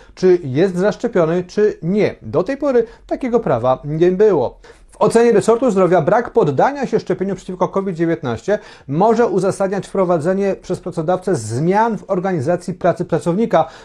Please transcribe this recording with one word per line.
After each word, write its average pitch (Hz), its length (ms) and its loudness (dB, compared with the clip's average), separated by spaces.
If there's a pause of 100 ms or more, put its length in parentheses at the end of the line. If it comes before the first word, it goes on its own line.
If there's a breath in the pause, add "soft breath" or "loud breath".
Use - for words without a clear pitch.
(160 loud breath)
czy 180 280 4
jest 160 320 0
zaszczepiony, 185 680 0
czy 208 400 0
nie. 175 380 0
Do 135 220 -2
tej 269 140 -4
pory 262 260 0 (240 loud breath)
takiego 247 320 -2
prawa 131 440 0
nie 160 280 2
było. 185 480 2 (320 loud breath)
W - 100 -4
ocenie 233 300 4
resortu 226 400 2
zdrowia 185 300 2
brak 208 280 0
poddania 202 560 0
się 214 140 0
szczepieniu 190 360 -4
przeciwko 185 320 -6
covid 196 280 -4
dziewiętnaście 165 640 -2 (280 loud breath)
może 214 400 2
uzasadniać 190 600 -2
wprowadzenie 190 680 0
przez - 240 -8
pracodawcę 180 560 -2
zmian 170 600 0
w - 100 -10
organizacji 175 640 -2
pracy 175 320 -2
pracownika, 175 600 0 (180 loud breath)